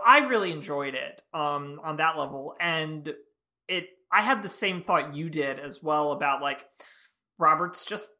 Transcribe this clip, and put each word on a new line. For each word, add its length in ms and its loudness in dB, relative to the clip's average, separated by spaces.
I 140 10
really 320 0
enjoyed 420 -4
it, 300 -10
um, 500 -4
on 140 -6
that 200 2
level. 420 -6
And 520 -2
it, 220 -4
I 100 6
had 220 0
the 60 -6
same 340 -4
thought 320 0
you 160 -6
did 280 -2
as 220 -14
well 300 0
about, 320 0
like, 200 -4
Robert's 460 2
just 220 -8